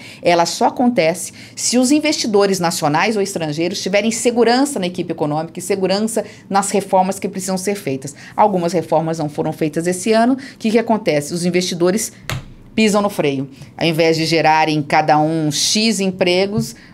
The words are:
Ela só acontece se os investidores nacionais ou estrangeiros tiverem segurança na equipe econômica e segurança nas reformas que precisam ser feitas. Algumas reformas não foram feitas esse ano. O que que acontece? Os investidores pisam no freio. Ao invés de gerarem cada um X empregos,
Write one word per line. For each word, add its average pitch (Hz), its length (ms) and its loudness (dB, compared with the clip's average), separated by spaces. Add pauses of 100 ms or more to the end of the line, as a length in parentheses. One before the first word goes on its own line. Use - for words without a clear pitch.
(220)
Ela 170 240 4
só 196 200 -2
acontece 240 680 0 (240)
se - 220 -2
os 254 140 2
investidores 226 680 2
nacionais 175 560 0
ou 202 60 0
estrangeiros 170 600 -4
tiverem 202 300 0
segurança 240 680 2
na 180 80 -2
equipe 175 260 -6
econômica 160 440 -4
e 180 40 -10
segurança 196 640 -2 (240)
nas 196 220 0
reformas 190 480 0
que - 100 -6
precisam 185 280 -6
ser 190 180 -4
feitas. 139 380 -6 (220)
Algumas 185 380 2
reformas 160 440 0
não 151 120 -4
foram 156 240 -4
feitas 165 340 -2
esse 180 240 -2
ano. 233 220 4
O - 260 -10
que 220 120 -2
que 220 60 4
acontece? 185 560 0
Os 170 120 -2
investidores 180 680 0 (640)
pisam 214 260 4
no 202 80 2
freio. 139 380 -2 (300)
Ao 160 100 0
invés 160 300 2
de 160 80 -2
gerarem 156 580 2
cada 156 340 2
um 156 320 0
X 208 520 0
empregos, 190 720 0 (180)